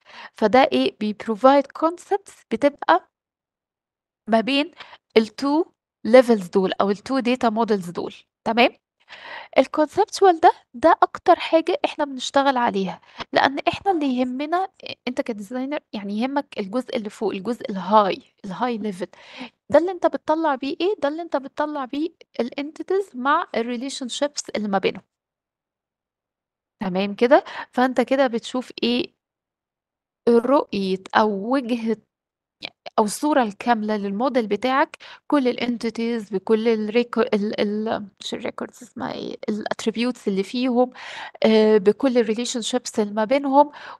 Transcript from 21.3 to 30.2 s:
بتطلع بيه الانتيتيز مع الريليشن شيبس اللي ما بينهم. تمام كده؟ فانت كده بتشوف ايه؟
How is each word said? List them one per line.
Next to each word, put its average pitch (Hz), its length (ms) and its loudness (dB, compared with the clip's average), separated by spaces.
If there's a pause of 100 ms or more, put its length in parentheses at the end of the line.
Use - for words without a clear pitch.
بتطلع 285 480 -6
بيه 285 260 -6 (300)
الانتيتيز 311 760 -4
مع 285 320 0 (100)
الريليشن 240 520 -6
شيبس - 480 -6
اللي 208 120 -2
ما 196 100 0
بينهم. - 240 -2 (1800)
تمام 196 320 -4
كده؟ 247 300 4 (280)
فانت 254 280 0
كده 262 260 2
بتشوف 233 460 -6 (100)
ايه؟ 240 320 -2 (1120)